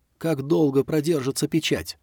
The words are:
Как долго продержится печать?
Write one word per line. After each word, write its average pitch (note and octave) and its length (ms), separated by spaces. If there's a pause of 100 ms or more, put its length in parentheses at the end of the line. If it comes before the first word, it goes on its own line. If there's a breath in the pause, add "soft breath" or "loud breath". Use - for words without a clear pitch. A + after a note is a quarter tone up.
(180)
Как D3+ 260
долго C#3+ 400
продержится D3 640
печать? - 560